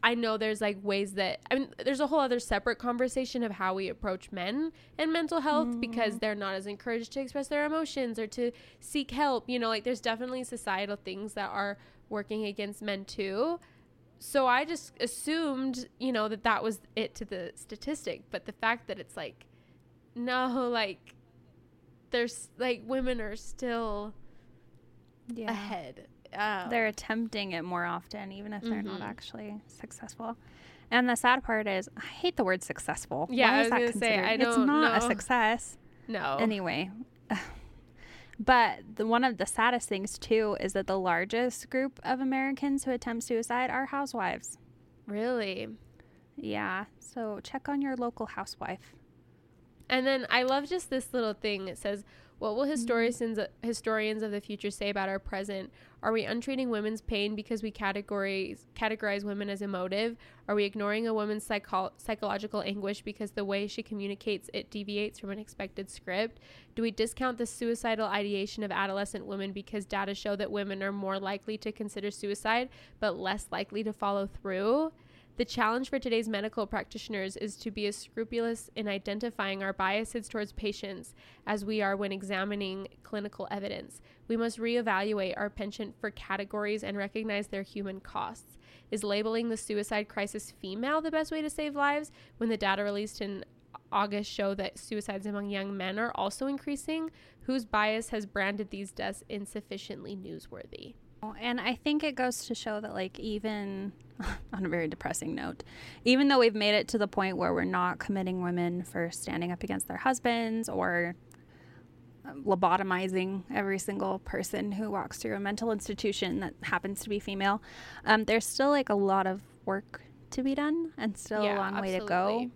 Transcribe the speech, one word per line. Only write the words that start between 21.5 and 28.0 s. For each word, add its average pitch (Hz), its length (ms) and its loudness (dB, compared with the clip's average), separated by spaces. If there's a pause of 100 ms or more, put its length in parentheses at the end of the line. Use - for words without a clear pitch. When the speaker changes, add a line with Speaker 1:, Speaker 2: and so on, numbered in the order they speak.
Speaker 1:
there's, 240 480 0
like, 240 260 0
women 254 380 2
are 214 140 -4
still 220 760 -2 (1200)
Speaker 2:
Yeah. 226 180 -4
Speaker 1:
ahead. 202 580 -6 (260)
Um, 202 360 0
Speaker 2:
They're 233 160 4
attempting 214 680 -2
it 170 100 -2
more 175 220 0
often, 190 480 -6